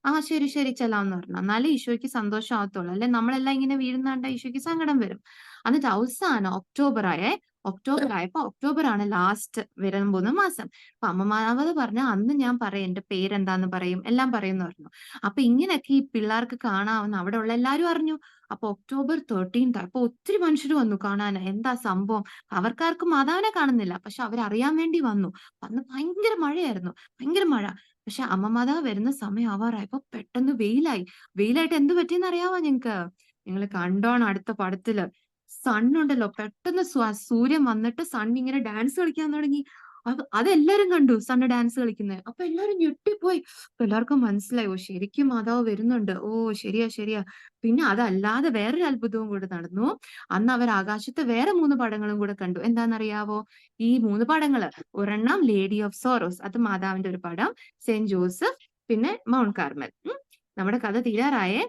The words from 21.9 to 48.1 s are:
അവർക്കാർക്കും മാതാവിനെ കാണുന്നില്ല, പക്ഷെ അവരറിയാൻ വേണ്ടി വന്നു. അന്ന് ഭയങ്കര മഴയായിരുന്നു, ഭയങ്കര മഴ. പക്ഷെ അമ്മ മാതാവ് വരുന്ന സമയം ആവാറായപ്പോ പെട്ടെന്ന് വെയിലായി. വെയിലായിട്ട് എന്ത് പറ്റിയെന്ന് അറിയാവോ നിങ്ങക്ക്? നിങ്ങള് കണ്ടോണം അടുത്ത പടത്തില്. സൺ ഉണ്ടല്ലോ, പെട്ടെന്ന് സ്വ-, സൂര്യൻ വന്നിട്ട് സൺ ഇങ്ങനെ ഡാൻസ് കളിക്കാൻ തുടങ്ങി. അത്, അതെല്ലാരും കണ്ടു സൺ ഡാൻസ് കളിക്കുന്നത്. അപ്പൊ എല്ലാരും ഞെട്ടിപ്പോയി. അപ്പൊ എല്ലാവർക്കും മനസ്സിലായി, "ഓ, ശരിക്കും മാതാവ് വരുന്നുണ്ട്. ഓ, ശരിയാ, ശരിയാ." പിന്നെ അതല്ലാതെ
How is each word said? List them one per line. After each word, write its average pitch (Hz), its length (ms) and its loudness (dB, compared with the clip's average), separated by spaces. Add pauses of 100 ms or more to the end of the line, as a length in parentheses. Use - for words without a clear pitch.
അവർക്കാർക്കും 330 580 0
മാതാവിനെ 330 460 2
കാണുന്നില്ല, 233 420 0
പക്ഷെ 220 260 -10
അവരറിയാൻ 233 540 0
വേണ്ടി 330 220 0
വന്നു. 202 300 0 (340)
അന്ന് 233 180 -6
ഭയങ്കര 359 580 -2
മഴയായിരുന്നു, 285 520 -2 (180)
ഭയങ്കര 330 340 -2
മഴ. 247 220 2 (340)
പക്ഷെ 254 240 -8
അമ്മ 196 240 0
മാതാവ് 247 340 2
വരുന്ന 226 300 -2
സമയം 226 400 -2
ആവാറായപ്പോ 214 460 -4 (140)
പെട്ടെന്ന് 247 400 -2
വെയിലായി. 226 520 0 (320)
വെയിലായിട്ട് 285 400 2
എന്ത് 294 180 4
പറ്റിയെന്ന് 349 340 2
അറിയാവോ 359 300 0
നിങ്ങക്ക്? 262 400 0 (500)
നിങ്ങള് 196 200 -4
കണ്ടോണം 202 600 2
അടുത്ത 196 240 -2
പടത്തില്. 196 540 -2 (460)
സൺ 226 340 0 (120)
ഉണ്ടല്ലോ, 269 300 2
പെട്ടെന്ന് 339 560 -4
സ്വ-, 233 320 0
സൂര്യൻ 262 500 2
വന്നിട്ട് 233 380 0
സൺ 233 340 -2
ഇങ്ങനെ 254 220 0
ഡാൻസ് 226 400 -2
കളിക്കാൻ 311 320 0
തുടങ്ങി. 294 300 0 (440)
അത്, 240 160 -4 (120)
അതെല്ലാരും 359 580 4
കണ്ടു 262 280 6
സൺ 247 280 0
ഡാൻസ് 240 320 2
കളിക്കുന്നത്. 208 480 -4
അപ്പൊ 240 160 -8
എല്ലാരും 370 340 -2
ഞെട്ടിപ്പോയി. 349 600 0 (240)
അപ്പൊ - 200 -4
എല്ലാവർക്കും 233 380 2
മനസ്സിലായി, 208 460 0
"ഓ, 190 80 -2
ശരിക്കും 196 520 -2
മാതാവ് 233 360 0
വരുന്നുണ്ട്. 220 560 0
ഓ, 226 320 -2
ശരിയാ, 214 360 -2
ശരിയാ." 214 340 -4 (400)
പിന്നെ 240 240 4
അതല്ലാതെ 214 640 2